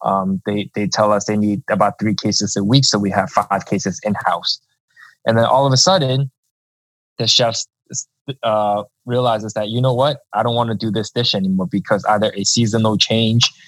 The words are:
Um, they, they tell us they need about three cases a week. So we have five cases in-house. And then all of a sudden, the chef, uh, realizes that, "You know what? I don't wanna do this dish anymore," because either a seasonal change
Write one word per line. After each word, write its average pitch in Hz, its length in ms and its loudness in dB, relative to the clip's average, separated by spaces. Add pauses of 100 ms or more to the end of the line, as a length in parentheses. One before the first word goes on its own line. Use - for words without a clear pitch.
Um, 95 440 -2
they, 104 300 -4
they 104 120 -2
tell 107 240 2
us 101 140 0
they 107 100 -2
need 104 340 0
about 101 300 0
three 107 160 0
cases 104 400 -2
a 101 80 0
week. 131 220 4
So 110 120 0
we 101 140 0
have 98 180 -2
five 98 360 0
cases 98 380 -4
in-house. 95 560 -2 (680)
And 113 120 2
then 113 80 4
all 135 200 2
of 131 80 2
a 127 40 4
sudden, 135 540 2 (840)
the 113 100 -2
chef, 117 300 2 (840)
uh, 104 400 0 (220)
realizes 117 480 0
that, 107 160 -4
"You 120 120 -2
know 131 120 2
what? 131 260 0 (140)
I 110 100 0
don't 117 120 0
wanna 117 200 0
do 110 160 -4
this 107 180 -2
dish 120 260 -2
anymore," 95 320 0
because 98 380 -2
either 107 300 2
a 98 100 -4
seasonal 110 520 0
change 113 520 2 (180)